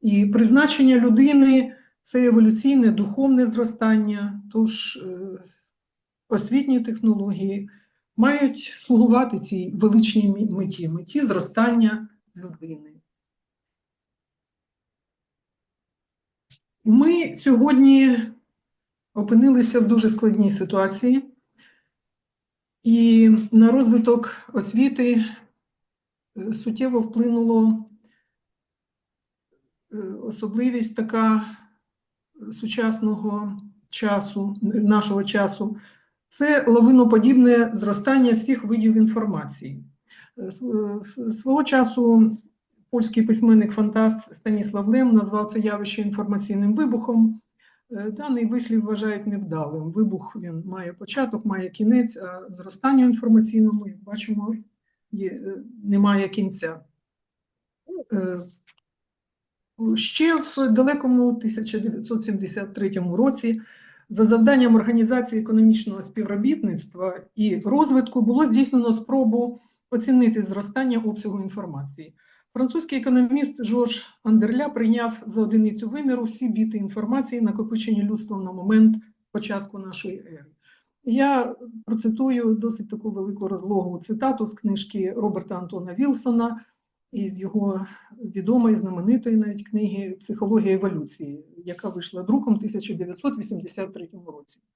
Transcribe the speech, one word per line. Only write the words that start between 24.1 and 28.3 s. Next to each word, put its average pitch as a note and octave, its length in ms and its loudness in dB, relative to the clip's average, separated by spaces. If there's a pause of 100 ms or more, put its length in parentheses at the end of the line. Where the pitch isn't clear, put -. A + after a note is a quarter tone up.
освіти, A#3+ 720 0 (1120)
е, G#3 160 -8
суттєво A#3+ 460 -4
вплинуло, A3+ 880 0 (2000)